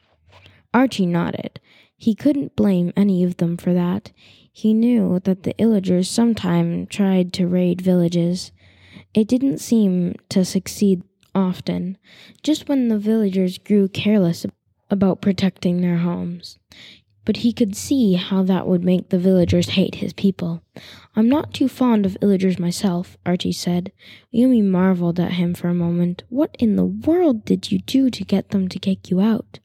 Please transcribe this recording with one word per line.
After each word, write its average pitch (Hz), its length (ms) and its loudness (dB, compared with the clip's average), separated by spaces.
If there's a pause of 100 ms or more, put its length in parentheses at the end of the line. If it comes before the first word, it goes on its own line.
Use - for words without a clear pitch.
(720)
Archie 233 320 2
nodded. 170 540 -4 (360)
He 220 200 -2
couldn't 285 400 -2
blame 185 420 0
any 196 260 2
of 180 140 -2
them 170 200 -2
for 180 160 -2
that. 180 380 -2 (400)
He 220 220 0
knew 220 500 2
that 190 200 -2
the - 100 -6
Illagers 185 540 2
sometime 180 800 0
tried 190 460 0
to 185 140 0
raid 180 320 0
villages. 175 720 0 (600)
It 214 140 2
didn't 262 320 0
seem 185 560 0 (140)
to 190 140 2
succeed 185 600 -2 (320)
often, 180 600 -4 (460)
just 311 240 -2
when 269 200 0
the 214 120 0
villagers 196 580 0
grew 202 300 2
careless 196 580 0 (440)
about 190 320 0
protecting 185 580 0
their 175 180 0
homes. 175 600 -4 (680)
But 208 140 -2
he 233 160 0
could 208 220 0
see 240 380 0
how 185 300 0
that 185 240 0
would 175 160 2
make 180 260 0
the 185 100 0
villagers 175 500 2
hate - 260 -2
his - 160 -6
people. 170 520 -2 (520)
"I'm 220 140 2
not 285 240 0
too 277 140 0
fond 233 380 2
of 190 140 -4
Illagers 190 380 2
myself," 175 580 -4 (100)
Archie 180 260 -2
said. 180 400 -4 (420)
Yumi 240 300 4
marveled 180 560 2
at 175 140 -2
him 175 200 0
for 175 140 -6
a 175 60 0
moment. 175 560 -2
"What 294 280 -2
in 214 180 0
the 185 100 2
world 247 600 0
did 190 260 -2
you 190 60 -2
do 269 320 0
to 196 160 -8
get 190 240 -2
them 190 200 -2
to 185 100 -10
kick - 320 -4
you 180 100 2
out?" - 440 -2